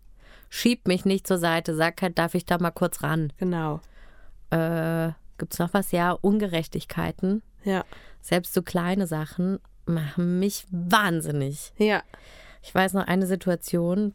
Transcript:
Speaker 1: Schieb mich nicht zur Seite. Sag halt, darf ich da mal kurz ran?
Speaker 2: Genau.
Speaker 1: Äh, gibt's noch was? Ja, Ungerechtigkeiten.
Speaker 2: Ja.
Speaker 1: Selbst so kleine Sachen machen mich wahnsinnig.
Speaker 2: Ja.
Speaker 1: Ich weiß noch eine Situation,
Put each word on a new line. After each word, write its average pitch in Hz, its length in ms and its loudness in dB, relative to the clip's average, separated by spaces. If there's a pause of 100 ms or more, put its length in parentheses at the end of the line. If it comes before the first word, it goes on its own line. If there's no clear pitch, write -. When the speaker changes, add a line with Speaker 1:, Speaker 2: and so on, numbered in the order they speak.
(480)
Speaker 1:
Schieb - 400 0
mich 180 160 2
nicht 196 220 2
zur 190 120 2
Seite. 165 360 0
Sag 160 260 2
halt, 175 180 0
darf 165 160 2
ich 180 120 -2
da 175 120 2
mal 170 120 0
kurz - 320 -2
ran? 156 360 0
Speaker 2:
Genau. 160 420 -2 (720)
Speaker 1:
Äh, 165 600 0 (260)
gibt's - 220 -6
noch 175 160 0
was? 196 180 0
Ja, 175 200 2
Ungerechtigkeiten. 185 1300 0 (220)
Speaker 2:
Ja. 190 200 0 (360)
Speaker 1:
Selbst - 340 0
so 185 80 2
kleine 180 440 0
Sachen 165 520 -2 (260)
machen 170 540 0
mich 196 320 -2
wahnsinnig. 165 1080 0
Speaker 2:
Ja. 208 260 2 (600)
Speaker 1:
Ich - 120 -10
weiß 185 200 4
noch 190 120 0
eine 185 200 2
Situation, 180 880 0